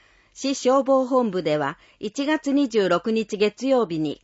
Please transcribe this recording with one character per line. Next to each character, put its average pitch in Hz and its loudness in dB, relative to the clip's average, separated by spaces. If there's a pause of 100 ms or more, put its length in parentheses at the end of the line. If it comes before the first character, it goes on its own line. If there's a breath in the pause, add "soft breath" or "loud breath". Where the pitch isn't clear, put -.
(320 soft breath)
市 269 -4
消 262 2
防 262 2
本 247 0
部 180 -4
で 151 0
は、 147 -4 (220 soft breath)
一 220 -6
月 302 -2
二 285 2
十 208 2
六 175 0
日 220 -2
月 208 -2
曜 254 2
日 165 -4
に 151 -4